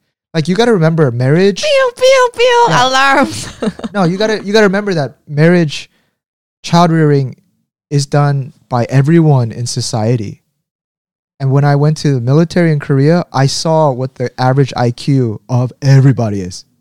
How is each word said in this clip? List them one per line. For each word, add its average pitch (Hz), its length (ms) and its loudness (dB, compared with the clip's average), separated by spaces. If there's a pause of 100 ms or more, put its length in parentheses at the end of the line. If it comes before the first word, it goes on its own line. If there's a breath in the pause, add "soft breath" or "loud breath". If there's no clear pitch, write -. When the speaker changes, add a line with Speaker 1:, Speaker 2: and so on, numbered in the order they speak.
(320)
Speaker 1:
Like, 160 160 -4
you 180 80 0
gotta 233 160 2
remember, 160 400 2
marriage 156 500 0
Speaker 2:
Pew, 539 340 0
pew, 508 380 4
pew, 480 340 2
Speaker 1:
Yeah. 247 200 0
Speaker 2:
alarms. 269 580 0 (260)
<laughs> - 220 -12
Speaker 1:
No, 202 80 -2
you 180 160 -2
gotta, 214 240 -2
you 196 100 -6
gotta 214 140 4
remember 202 280 -2
that 143 240 -6 (100)
marriage, 160 600 0 (760)
child 175 260 2
rearing 147 500 0 (500)
is 143 160 -2
done 143 460 -2 (160)
by 120 200 -2
everyone 139 640 2
in 120 160 -8
society. 113 760 -4 (960)
And 135 140 -2
when 143 120 2
I 143 120 2
went 151 220 0
to 143 160 -2
the 127 60 -2
military 160 520 0
in 147 80 -2
Korea, 147 520 0
I - 140 0
saw 156 460 0
what 127 240 -8
the 123 240 -8
average 131 360 0
I 120 140 0
Q 120 580 -4
of 123 320 -2
everybody 127 600 2
is, 92 240 -12 (160)